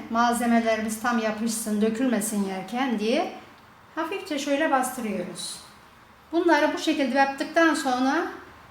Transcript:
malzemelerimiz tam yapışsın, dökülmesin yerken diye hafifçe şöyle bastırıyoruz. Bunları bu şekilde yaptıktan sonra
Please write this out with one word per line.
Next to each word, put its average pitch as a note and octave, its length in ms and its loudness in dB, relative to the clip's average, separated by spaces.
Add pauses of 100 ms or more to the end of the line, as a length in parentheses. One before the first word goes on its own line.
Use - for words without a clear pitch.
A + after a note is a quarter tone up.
malzemelerimiz A3+ 920 2
tam A#3+ 180 0
yapışsın, G#3+ 600 -2
dökülmesin A3 640 0
yerken G#3 560 -2
diye C#4 320 0 (640)
hafifçe D#4+ 440 -6
şöyle C#4+ 320 0
bastırıyoruz. G3+ 840 -2 (760)
Bunları D#4 420 4
bu - 40 -6
şekilde C#4 400 0
yaptıktan D4 560 2
sonra C4+ 540 0 (440)